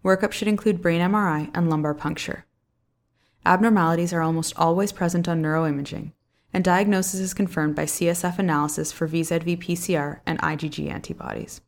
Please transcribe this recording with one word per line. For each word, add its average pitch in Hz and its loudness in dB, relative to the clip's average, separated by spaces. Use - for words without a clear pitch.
workup 190 2
should - -2
include 208 2
brain 170 2
M 185 2
R 208 2
I 151 -2
and 165 2
lumbar 151 2
puncture. - -6
Abnormalities 175 4
are 165 2
almost 165 0
always 175 2
present 175 0
on 165 0
neuroimaging, 156 -2
and 185 0
diagnosis 190 2
is 185 -4
confirmed 156 0
by 156 -2
C 170 -2
S 175 0
F 175 -2
analysis 156 0
for 165 -4
V 165 0
Z 165 0
V 170 -2
P 175 -4
C 175 -2
R 147 -4
and 165 -2
I 156 -2
G 151 -4
G 147 -6
antibodies. - -10